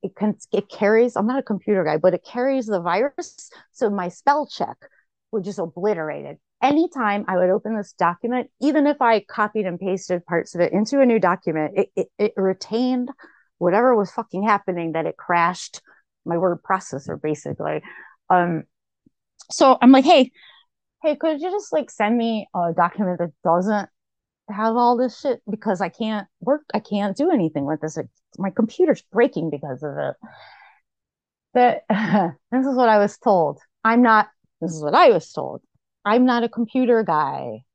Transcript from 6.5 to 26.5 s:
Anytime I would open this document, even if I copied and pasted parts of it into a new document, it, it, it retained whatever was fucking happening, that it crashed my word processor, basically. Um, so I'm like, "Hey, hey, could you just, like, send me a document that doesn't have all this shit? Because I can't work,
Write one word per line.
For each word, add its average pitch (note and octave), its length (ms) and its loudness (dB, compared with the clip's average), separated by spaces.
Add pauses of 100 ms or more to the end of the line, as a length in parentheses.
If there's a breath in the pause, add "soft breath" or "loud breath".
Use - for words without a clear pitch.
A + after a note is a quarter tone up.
Anytime C4+ 640 0
I F#3 100 -2
would F3+ 120 2
open G#3+ 280 -2
this G#3 160 -10
document, A3+ 560 -2 (120)
even C#4+ 260 2
if D4 140 -2
I A3+ 200 2
copied G#3+ 440 -4
and F3 140 -6
pasted F#3 460 -4
parts E3+ 300 -4
of E3+ 60 0
it F3 120 0
into G#3+ 280 2
a C4 40 6
new A3+ 140 4
document, E3+ 580 -2
it, - 180 0
it, F3 120 -4 (100)
it G#3+ 200 -2
retained A#3+ 720 -2 (500 soft breath)
whatever A3 360 2
was G3+ 160 0
fucking G3+ 320 -8
happening, F3 500 -2
that D#3+ 120 -2
it D#3+ 120 -8
crashed F3 640 -4 (440 soft breath)
my E3+ 120 -2
word F3 260 0
processor, D#3 580 -6
basically. D3+ 600 -6 (480 loud breath)
Um, F3 340 2 (880)
so C4+ 300 6
I'm B3+ 100 10
like, C4+ 140 8
"Hey, C#4+ 260 6 (720 soft breath)
hey, D4+ 120 0
could D4+ 260 -2
you F4+ 100 -4
just, G4+ 220 -6
like, D4 180 -2
send A3 260 -2
me A3+ 380 -2
a E3+ 180 -2
document F3+ 460 -2
that E3+ 120 -4 (120)
doesn't F#3+ 460 0 (600)
have A3 260 -2
all A#3+ 220 2
this A#3+ 220 -4
shit? B3+ 300 -4
Because G3 320 -4
I F3+ 80 -4
can't G#3+ 380 -6 (140)
work, C#4+ 220 -2 (100)